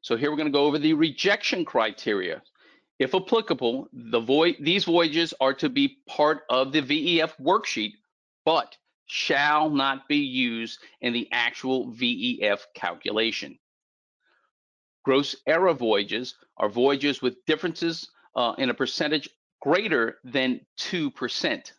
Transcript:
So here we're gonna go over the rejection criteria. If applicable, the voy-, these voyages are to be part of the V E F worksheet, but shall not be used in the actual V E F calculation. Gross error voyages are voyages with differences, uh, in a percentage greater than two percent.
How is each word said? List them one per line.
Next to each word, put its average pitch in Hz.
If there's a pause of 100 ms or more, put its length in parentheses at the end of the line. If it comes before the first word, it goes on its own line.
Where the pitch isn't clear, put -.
So -
here 143
we're 151
gonna 151
go 143
over 147
the 156
rejection 165
criteria. 104 (560)
If 131
applicable, 170
the 120
voy-, 143
these 175
voyages 165
are 135
to 147
be 139 (100)
part 147
of 135
the 156
V 151
E 160
F 160
worksheet, 131 (520)
but 160 (300)
shall 151
not 135
be 147
used 127 (200)
in 123
the 117
actual 123
V 120
E -
F 101
calculation. 92 (1500)
Gross 139 (100)
error 165
voyages 107 (220)
are 104
voyages 135
with 127
differences, 165 (240)
uh, 120
in 127
a 117
percentage 147 (320)
greater 151
than 127 (160)
two 156
percent. -